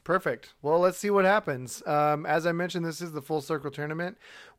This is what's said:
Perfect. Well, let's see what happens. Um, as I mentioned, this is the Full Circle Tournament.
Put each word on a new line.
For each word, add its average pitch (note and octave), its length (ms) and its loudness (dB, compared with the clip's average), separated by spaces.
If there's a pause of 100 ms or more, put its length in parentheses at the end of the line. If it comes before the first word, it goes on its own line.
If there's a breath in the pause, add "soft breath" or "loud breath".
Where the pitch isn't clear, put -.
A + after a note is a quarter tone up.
Perfect. D#3+ 560 -2
Well, D#3 180 4
let's F3+ 180 2
see G3+ 120 -2
what G3 160 6
happens. D3 600 0
Um, D3 400 2
as D#3+ 200 2
I E3+ 80 2
mentioned, F3 320 -2
this E3 160 -6
is E3+ 100 -10
the D3 100 -6
Full D#3 200 -4
Circle D3 300 -4
Tournament. D#3 460 -6 (420 loud breath)